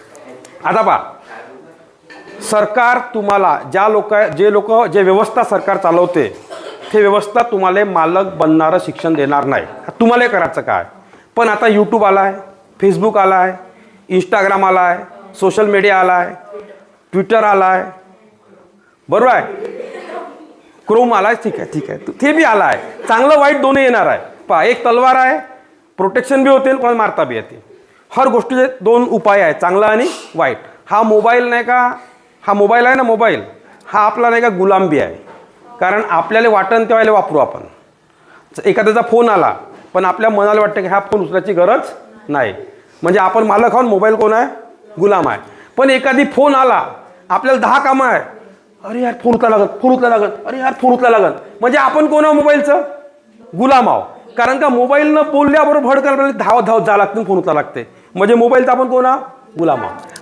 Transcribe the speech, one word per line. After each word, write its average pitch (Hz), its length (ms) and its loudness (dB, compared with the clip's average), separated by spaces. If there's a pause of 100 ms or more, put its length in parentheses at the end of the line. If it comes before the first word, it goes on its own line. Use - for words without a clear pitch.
(640)
आता 190 160 0
पहा, 175 180 0 (1500)
सरकार 220 460 0
तुम्हाला 202 600 -2 (120)
ज्या 190 160 2
लोक, 208 280 0
जे 196 360 0
लोक, 220 340 2
जे 185 160 0
व्यवस्था 202 420 2
सरकार 196 340 -2
चालवते, 175 600 0 (560)
ते 214 60 2
व्यवस्था 202 420 0
तुम्हाला 196 440 0
मालक 180 480 -2
बनणारं 160 440 2
शिक्षण 165 360 -6
देणार 143 320 0
नाही. 120 200 -2 (340)
तुम्हाला 240 280 2
करायचं 175 340 -2
काय? 98 240 -4 (500)
पण 233 140 0
आता 214 160 -2
YouTube 208 400 2
आला 196 160 2
आहे, 196 120 -2 (540)
Facebook 196 320 0
आला 190 160 2
आहे, 185 180 0 (640)
Instagram 196 460 0
आला 185 180 2
आहे, 180 220 -2 (360)
सोशल 196 260 0
मीडिया 196 340 2
आला 185 140 2
आहे, - 440 -6 (560)
Twitter 202 300 0
आला 196 220 2
आहे, 185 180 0 (1300)
बरोबर 240 220 2
आहे, 175 220 -2 (1400)
Chrome 233 240 2
आला 196 140 2
आहे, 233 160 0
ठीक - 160 -6
आहे, 170 140 -10
ठीक 151 160 -8
आहे, - 220 -12 (100)
ते 285 120 2
बी 320 100 2
आला 214 200 2
आहे, - 440 -4
चांगलं 269 320 4
वाईट 285 220 2
दोन्ही 269 220 2
येणार 233 220 2
आहे. 120 140 0 (280)
पहा, 165 160 2
एक 247 220 0
तलवार 247 300 2
आहे, 262 220 2 (600)
प्रोटेक्शन 247 460 0
बी 269 60 2
होते, 262 260 2
कोणाला 240 220 -2
मारता 196 260 -2
बी 123 120 -6
येते. - 340 -12 (480)
हर 262 100 4
गोष्टीचे 254 540 -2
दोन 233 280 2
उपाय 202 320 2
आहे, 156 120 2
चांगला 185 320 0
आणि 220 220 0 (280)
वाईट. 139 220 -2 (280)
हा 208 160 0
मोबाईल 226 420 2
नाही 240 200 -2
का, 247 300 0 (540)
हा 202 60 2
मोबाईल 214 320 2
आहे 254 100 4
ना 262 80 0
मोबाईल, 214 400 0 (440)
हा 208 120 -2
आपला 233 300 0
नाही 233 120 0
का 240 80 2
गुलाम 190 380 2
बी 147 120 0
आहे, 82 160 -4 (640)
कारण 196 300 0
आपल्याला 190 400 0
वाटन 202 280 2
तेव्हा 226 220 2
याला 220 120 2
वापरू 175 260 0
आपण. - 220 0 (1080)
एखाद्याचा 214 360 0
फोन 233 280 2
आला, 143 260 0 (380)
पण 190 120 0
आपल्या 214 240 0
मनाला 208 320 2
वाटतं 202 200 -2
की 185 60 -4
हा 196 120 0
फोन 202 220 -2
उचलायची 180 320 -4
गरज 185 260 2 (500)
नाही, 127 240 -2 (500)
म्हणजे 185 160 2
आपण 208 240 2
मालक 214 220 2
आहोत, 233 180 2
मोबाईल 220 320 2
कोण 214 180 0
आहे? 240 140 0 (520)
गुलाम 185 280 2
आहे. 107 120 -4 (380)
पण 269 120 2
एखादी 262 360 0
फोन 277 300 2
आला, 247 300 2 (440)
आपल्याला 233 300 0
दहा 240 200 0
कामं 269 260 0
आहे, 202 160 0 (600)
"अरे 226 180 -8
यार 240 120 -2 (100)
फोन 233 120 2
उचला 233 140 2
लागल, 202 160 2 (160)
फोन 254 100 2
उचला 247 180 2
लागल, 208 200 0 (160)
अरे 262 140 -10
यार 262 140 -2
फोन 247 200 0
उचला 247 160 2
लागल," 202 220 2 (300)
म्हणजे 247 160 0
आपण 285 300 2
कोण 302 160 2
आहोत? 302 120 2
मोबाईलचं 294 460 2 (760)
गुलाम 247 320 4
आहोत. 104 140 0 (340)
कारण 254 220 0
का 294 100 0
मोबाईल 262 380 2
न 302 140 2
बोलल्याबरोबर 285 720 2
भडकन 277 140 0
आपल्याला 277 220 0
धावत 220 320 0
धावत 220 220 0
जावं 202 120 2
लागतं, 208 260 -2
फोन 190 140 -2
उचला 165 160 -2
लागते, 139 360 -6 (260)
म्हणजे 202 200 2
मोबाईलचं 254 360 2
आपण 247 180 0
कोण 254 160 0
आहोत? 262 160 0 (380)
गुलाम 156 220 0
आहोत. - 180 -10 (220)